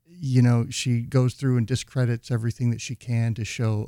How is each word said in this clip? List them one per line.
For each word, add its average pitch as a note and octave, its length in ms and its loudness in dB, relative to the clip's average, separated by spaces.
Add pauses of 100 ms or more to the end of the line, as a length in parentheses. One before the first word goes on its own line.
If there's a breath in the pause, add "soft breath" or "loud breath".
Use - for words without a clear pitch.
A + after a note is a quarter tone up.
you D3 340 0
know, A#2+ 300 4
she A#2+ 320 -2
goes B2+ 320 2
through B2+ 240 0
and A2 80 0
discredits A#2+ 640 -2
everything A#2+ 400 -2
that A2+ 100 -4
she - 140 -8
can A#2 400 -2
to A2 100 -6
show, A2 440 -2